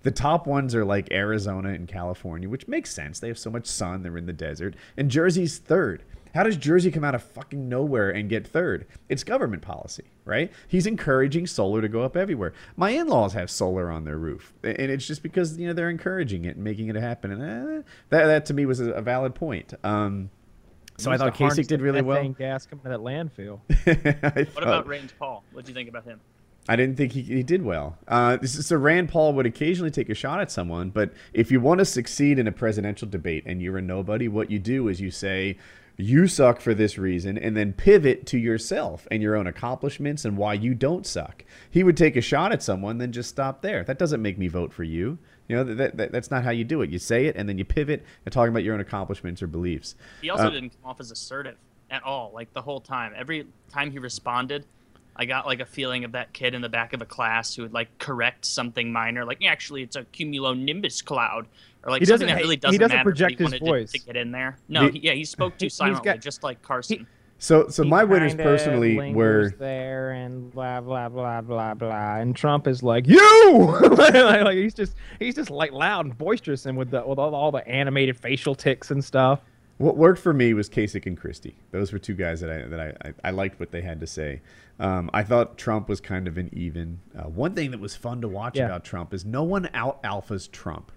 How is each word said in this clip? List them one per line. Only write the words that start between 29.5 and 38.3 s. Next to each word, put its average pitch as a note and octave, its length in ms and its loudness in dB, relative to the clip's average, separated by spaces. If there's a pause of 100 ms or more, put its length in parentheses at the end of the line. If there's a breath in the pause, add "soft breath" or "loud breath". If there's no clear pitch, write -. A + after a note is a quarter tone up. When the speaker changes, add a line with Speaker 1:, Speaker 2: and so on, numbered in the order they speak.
Speaker 1:
take C#3 180 -4
a G#2+ 60 -4
shot D3+ 260 -4
at G2 100 -6
someone, F2 380 -6
but G#2 240 -2 (200 soft breath)
if A2+ 160 2
you C3 120 4
wanna F3 240 6
succeed C#3 540 0
in A#2 80 2
a G#2 40 -2
presidential G#2 560 -4
debate F2 380 -6
and F2+ 160 -8
you're F#2 160 -6
a F#2 40 -6
nobody, F#2+ 460 -4
what G#2+ 240 -4
you G#2 80 -2
do A#2+ 300 -2
is F2+ 100 -4
you F#2+ 120 -6
say, F#2+ 460 -4 (400 soft breath)
"You C3 300 6
suck B2+ 320 4
for A#2 140 2
this G#2 240 2
reason," F#2+ 400 -2
and G#2+ 180 -2
then G#2 160 0
pivot D3+ 560 6
to C3+ 120 -2